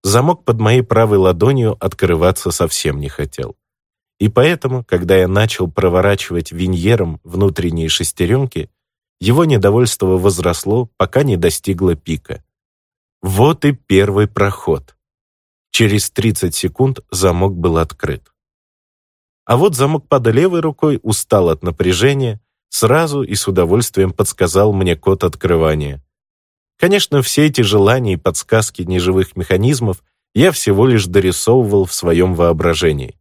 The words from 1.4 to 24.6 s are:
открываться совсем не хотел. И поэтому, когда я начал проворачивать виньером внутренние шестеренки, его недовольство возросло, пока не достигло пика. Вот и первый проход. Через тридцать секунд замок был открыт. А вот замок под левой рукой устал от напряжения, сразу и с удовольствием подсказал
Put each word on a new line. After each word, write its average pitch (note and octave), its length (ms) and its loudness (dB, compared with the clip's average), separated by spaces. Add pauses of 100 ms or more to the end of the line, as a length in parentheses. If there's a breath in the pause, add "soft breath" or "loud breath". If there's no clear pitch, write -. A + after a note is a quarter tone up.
открываться F2+ 720 -2
совсем D#2 480 -4
не C#2+ 100 -8
хотел. - 480 -10 (600)
И G#2 100 0
поэтому, B2+ 560 0
когда F2+ 320 0
я F#2 120 4
начал F#2+ 420 0
проворачивать F2+ 800 0
виньером F2+ 720 -2
внутренние E2+ 680 -2
шестеренки, F#2 800 -4 (520)
его B2+ 220 2
недовольство G#2 760 2
возросло, F#2+ 800 -2
пока - 260 0
не B2+ 140 0
достигло F2 580 0
пика. D2 480 -10 (800)
Вот G#2+ 420 2
и D3 60 4
первый G2+ 560 2
проход. F2+ 720 -4 (720)
Через G#2 400 0
тридцать F#2+ 460 -2
секунд B2+ 420 -2 (140)
замок F#2 440 0
был E2+ 220 0
открыт. - 540 -6 (1120)
А A#2+ 120 2
вот D#3+ 200 2
замок D3 320 -2
под C3 180 2
левой E3 320 2
рукой D3+ 460 -2
устал G2+ 460 0
от D#2 120 -4
напряжения, G#2 760 -2 (280)
сразу C#3+ 540 0
и G#2 140 -4
с - 100 -6
удовольствием F#2+ 640 0
подсказал F#2+ 600 0